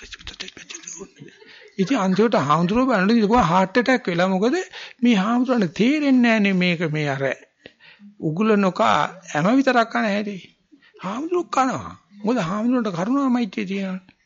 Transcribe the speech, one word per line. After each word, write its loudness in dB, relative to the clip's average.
ඉතින් 0
අන්තිමට 2
හාමුදුරුවෝ 2
බලන්න 2
ඉතින් 4
heart 2
attack 2
වෙලා. 0
මොකද 0
මේ 4
හාමුදුරන්ට 0
තේරෙන්නේ 2
නැහැ 4
නේ 2
මේක 0
මේ -2
අර -2
උගුල -2
නොකා 2
හැම -2
විතරක් 2
කන -4
හැටි. -4
හාමුදුරුවෝ -6
කනවා. -2
මොකද -2
හාමුදුරන්ට -2
කරුණා -2
මෛත්‍රිය -2
තියෙනවනේ. -8